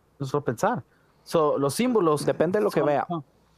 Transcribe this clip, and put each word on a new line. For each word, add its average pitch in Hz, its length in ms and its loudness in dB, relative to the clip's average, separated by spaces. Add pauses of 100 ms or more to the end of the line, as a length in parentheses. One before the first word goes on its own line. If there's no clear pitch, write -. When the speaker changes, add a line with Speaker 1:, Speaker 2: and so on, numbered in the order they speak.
(200)
Speaker 1:
Nuestro 139 200 -4
pensar. 160 420 -2 (420)
So, 151 340 0
los 139 160 0
símbolos 180 520 2
Speaker 2:
Depende 170 320 0
de 214 60 2
lo 196 60 0
que 170 100 0
Speaker 1:
son, 143 80 0
Speaker 2:
vea. 139 180 0 (520)